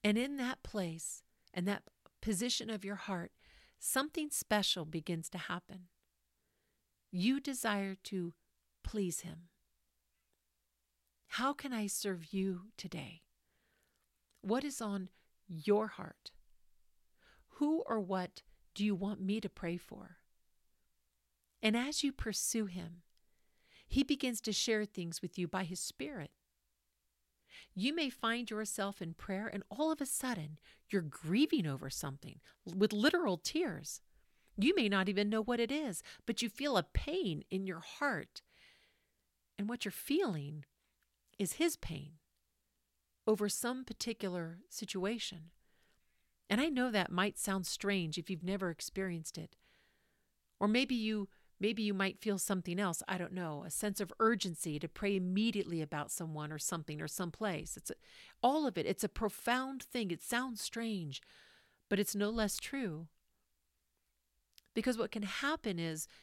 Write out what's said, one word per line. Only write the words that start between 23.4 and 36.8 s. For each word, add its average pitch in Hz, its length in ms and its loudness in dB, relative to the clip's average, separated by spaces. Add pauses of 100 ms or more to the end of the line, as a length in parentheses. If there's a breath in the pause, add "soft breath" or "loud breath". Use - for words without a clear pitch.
he 277 160 4
begins 269 400 2
to 220 100 -2
share 214 320 2
things 170 360 -6
with - 180 -6
you 175 80 0
by 185 180 0
his 175 160 -6
Spirit. 262 500 -6 (1400 loud breath)
You 247 200 2
may 311 140 2
find 233 400 0
yourself 208 540 -2
in 165 120 -6
prayer 196 380 -4
and 196 180 -4
all 302 220 2
of 302 80 0
a 269 60 0
sudden 160 520 -2 (300 loud breath)
you're 190 140 2
grieving 190 640 4
over 135 240 -2
something - 500 -6 (240 loud breath)
with 190 280 4
literal 233 440 4
tears. - 640 -4 (560)
You 269 180 6
may 254 140 4
not 190 200 4
even 208 200 2
know 220 140 2
what 233 180 0
it 233 120 2
is, 285 300 -2 (220 loud breath)
but - 160 -2
you 233 80 0
feel 269 280 0
a 175 60 6